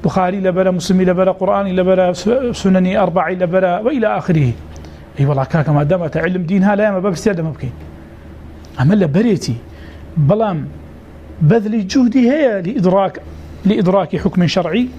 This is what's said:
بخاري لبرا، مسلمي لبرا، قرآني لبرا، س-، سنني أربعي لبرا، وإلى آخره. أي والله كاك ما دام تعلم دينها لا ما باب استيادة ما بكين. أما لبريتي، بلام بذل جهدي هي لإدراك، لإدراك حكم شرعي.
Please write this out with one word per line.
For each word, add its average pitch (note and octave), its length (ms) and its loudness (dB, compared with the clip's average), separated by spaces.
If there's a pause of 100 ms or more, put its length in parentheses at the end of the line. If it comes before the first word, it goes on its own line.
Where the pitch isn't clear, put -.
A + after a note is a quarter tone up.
بخاري F#3+ 360 0
لبرا، F#3 300 2
مسلمي F#3 340 2
لبرا، F#3 280 2
قرآني G3 400 0
لبرا، F#3 400 2
س-، F3+ 160 -4 (240)
سنني F#3+ 460 2
أربعي F3 360 0
لبرا، F3+ 440 0
وإلى A3+ 280 0
آخره. D#3 460 0 (680)
أي C#3 60 4
والله C3+ 180 0
كاك D#3 240 0
ما D3 140 2
دام E3+ 240 0
تعلم E3+ 360 -2
دينها G3 340 2
لا G#3+ 140 2
ما G3 80 -2
باب F#3+ 140 0
استيادة F3+ 300 -2
ما D#3+ 80 -4
بكين. B2+ 200 -8 (1080)
أما D#3 140 4
لبريتي، F3+ 600 2 (600)
بلام E3+ 500 2 (760)
بذل G#3+ 440 2
جهدي B3 440 2
هي B3+ 320 2
لإدراك، F#3+ 580 0 (460)
لإدراك F#3+ 500 2
حكم F3 300 0
شرعي. F#3 420 0 (100)